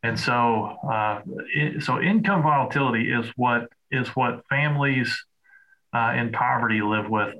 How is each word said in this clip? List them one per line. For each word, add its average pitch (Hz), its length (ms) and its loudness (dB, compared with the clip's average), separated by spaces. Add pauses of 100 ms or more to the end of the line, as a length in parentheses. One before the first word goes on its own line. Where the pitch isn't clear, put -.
And 113 160 -2
so, 120 600 0 (120)
uh, 107 320 -2 (320)
it, 147 300 -2
so 127 160 -2
income 202 440 2
volatility 131 680 2
is 117 140 0 (100)
what, 120 320 0 (240)
is 127 180 -2
what 120 380 -2
families, 139 760 0 (680)
uh, 117 240 0
in 117 160 -2
poverty 113 500 0
live 107 280 0
with 104 300 -2